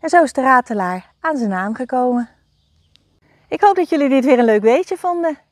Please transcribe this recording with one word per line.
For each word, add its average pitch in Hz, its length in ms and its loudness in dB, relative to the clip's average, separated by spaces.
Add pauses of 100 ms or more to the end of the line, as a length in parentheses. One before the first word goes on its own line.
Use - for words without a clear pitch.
En 330 80 -6
zo 349 140 4
is 269 100 0
de - 80 -4
ratelaar 214 800 0
aan 320 160 -4
zijn 226 140 -2
naam 196 240 -6
gekomen. 247 540 -2 (1200)
Ik 311 120 -4
hoop 392 160 4
dat 359 120 -2
jullie 285 200 0
dit 262 160 2
weer 254 140 2
een 247 60 2
leuk 214 180 2
weetje 285 340 0
vonden. 339 420 -4 (140)